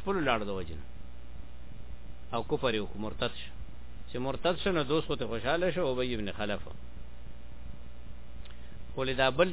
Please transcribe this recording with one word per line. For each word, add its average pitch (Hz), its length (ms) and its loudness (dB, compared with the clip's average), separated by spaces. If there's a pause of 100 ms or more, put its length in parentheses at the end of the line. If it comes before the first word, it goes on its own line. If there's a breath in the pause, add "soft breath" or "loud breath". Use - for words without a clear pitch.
خپلو 196 200 2
لاړو 120 240 4
د 101 60 -2
وجې 90 300 -2
نه. - 60 -4 (1500)
او 117 80 2
کفر 123 320 2
یې 107 80 2
وکړو، 101 240 -2
مرتد 110 340 0
شو. - 120 -4 (580)
چې - 80 -2
مرتد 135 400 2
شو، 202 140 0
نو 160 100 4
دوست 147 240 2
خو 147 100 2
ته 123 100 0
خوشحاله 131 440 2
شو، 165 160 2
ابی 127 280 2
ابن 104 180 0
خلف. 104 300 0 (2250 loud breath)
خو 131 100 0
له 131 80 2
دا 131 180 8
بل 160 220 6